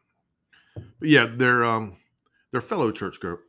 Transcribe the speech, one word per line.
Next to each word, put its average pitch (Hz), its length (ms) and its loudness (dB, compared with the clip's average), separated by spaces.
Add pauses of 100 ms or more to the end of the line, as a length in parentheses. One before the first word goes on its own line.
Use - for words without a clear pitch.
(1000)
But 156 100 -4
yeah, 131 160 6
their, 120 380 2
um, 113 340 -2 (580)
their 120 60 -2
fellow 156 280 -2
church 101 300 -10
go-, 87 280 -10